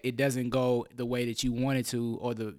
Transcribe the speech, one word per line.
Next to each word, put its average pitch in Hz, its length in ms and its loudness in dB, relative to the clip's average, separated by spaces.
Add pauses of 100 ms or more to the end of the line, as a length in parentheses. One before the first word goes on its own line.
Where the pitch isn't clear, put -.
it 123 120 -2
doesn't 127 340 2
go 123 440 2
the 123 100 -4
way 123 220 0
that 117 160 -2
you 127 100 2
wanted 127 340 2
to, 117 340 -2
or 120 140 -2
the, 110 240 -6